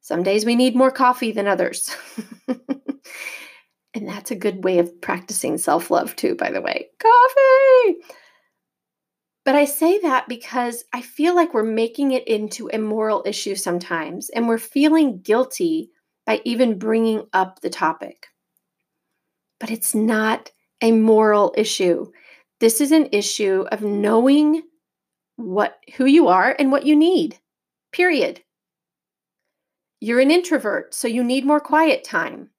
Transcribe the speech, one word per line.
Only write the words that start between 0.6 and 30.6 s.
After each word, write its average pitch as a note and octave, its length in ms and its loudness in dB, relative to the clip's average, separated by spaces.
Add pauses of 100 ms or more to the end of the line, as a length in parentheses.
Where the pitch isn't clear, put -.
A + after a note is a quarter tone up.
more C4 160 4
coffee B3 420 0
than G3+ 160 -4
others. - 460 -4 (520)
<laughs> B3+ 100 -6 (1400)
And G#3 140 -10
that's G3 220 -14
a B3 60 -8
good F#3+ 280 -6
way F#3 140 2
of E3+ 240 -2
practicing - 560 -6
self-love - 580 -2
too, - 180 -2
by - 160 -4
the - 120 -6
way. - 260 -6 (100)
Coffee! B4+ 1040 6 (1400)
But C4+ 100 2
I D4 120 4
say E4 320 0
that D4 300 -2
because A#3+ 560 -8 (100)
I B3 80 -10
feel E4 320 -2
like E4+ 180 2
we're A3 100 -2
making A3+ 500 -2
it B3+ 140 -4
into G#3+ 460 -6
a A3 60 -4
moral G#3+ 480 -2
issue G3+ 280 -6
sometimes, F3 760 -6
and A#3 180 -4
we're A3+ 80 0
feeling C#4+ 640 0
guilty D#4+ 680 -2 (340)
by A3 200 -2
even A#3 340 0
bringing A3 560 -2
up F#3 260 -2
the - 80 -8
topic. - 600 -6 (1300)
But A3+ 100 -10
it's A3+ 240 -6
not A3 560 -2 (300)
a A3+ 120 4
moral G#3+ 640 4
issue. F3 540 0 (500)
This A3+ 200 2
is C#4+ 120 2
an D#4 200 4
issue G3+ 580 -2
of G#3 120 -6
knowing A#3+ 800 2 (720)
what, G3+ 420 -4 (180)
who C4 100 0
you C#4+ 220 6
are F#3 300 2
and C4+ 140 2
what C4+ 140 0
you D4+ 100 4
need, D#4+ 420 0 (520)
period. C#4 500 -2 (1600)
You're A#3 200 0
an C4+ 100 4
introvert, D#4+ 640 -2